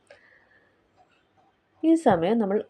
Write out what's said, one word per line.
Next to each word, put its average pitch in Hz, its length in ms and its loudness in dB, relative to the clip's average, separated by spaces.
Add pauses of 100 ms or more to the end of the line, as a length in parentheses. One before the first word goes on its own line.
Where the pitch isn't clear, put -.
(1800)
ഈ 320 120 2
സമയം 208 420 0
നമ്മൾ 208 320 -2